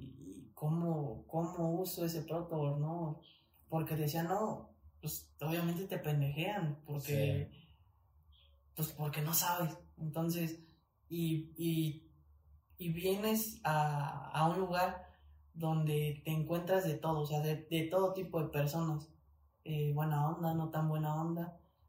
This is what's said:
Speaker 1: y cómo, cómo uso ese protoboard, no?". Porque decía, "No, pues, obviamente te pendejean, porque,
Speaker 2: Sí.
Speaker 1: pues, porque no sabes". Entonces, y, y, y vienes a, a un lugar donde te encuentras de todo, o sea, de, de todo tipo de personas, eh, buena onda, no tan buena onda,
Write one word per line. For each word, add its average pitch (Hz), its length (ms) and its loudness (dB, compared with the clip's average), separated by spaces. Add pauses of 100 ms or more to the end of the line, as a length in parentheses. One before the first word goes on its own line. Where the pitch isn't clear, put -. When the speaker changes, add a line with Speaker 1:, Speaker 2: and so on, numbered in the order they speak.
(180)
Speaker 1:
y - 360 -14
cómo, 156 720 0
cómo 170 540 0
uso 175 240 -2
ese 165 180 -2
protoboard, 151 560 -2
no?". 156 420 -2 (480)
Porque 160 280 0
decía, 156 260 0
"No, 202 520 -2 (260)
pues, - 300 -8 (100)
obviamente 170 460 0
te 190 120 -4
pendejean, 151 880 0
porque, 131 640 0
Speaker 2:
Sí. - 80 -20 (1160)
Speaker 1:
pues, 156 140 -2
porque 151 320 -2
no 160 120 0
sabes". 175 420 2 (220)
Entonces, 165 640 -2 (480)
y, 165 480 0
y, 160 540 0 (680)
y 175 140 -2
vienes 202 720 0
a, 151 680 0
a 156 200 4
un 180 100 0
lugar 180 460 0 (480)
donde 151 680 2
te 160 80 0
encuentras 170 520 2
de 156 100 0
todo, 160 260 0
o 147 60 0
sea, 151 140 0
de, 156 300 0
de 160 140 2
todo 185 280 2
tipo 180 300 -2
de 147 80 -2
personas, 151 580 0 (560)
eh, 147 300 0
buena 151 340 2
onda, 165 260 0
no 160 160 0
tan 156 180 0
buena 151 320 0
onda, 170 400 -4 (280)